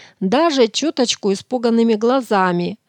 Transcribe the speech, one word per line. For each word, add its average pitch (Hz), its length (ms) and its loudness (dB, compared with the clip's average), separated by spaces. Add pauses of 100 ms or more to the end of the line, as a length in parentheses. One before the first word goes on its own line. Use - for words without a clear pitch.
(200)
даже 262 480 2
чуточку 247 640 -2
испуганными 226 600 0
глазами. 208 840 0 (100)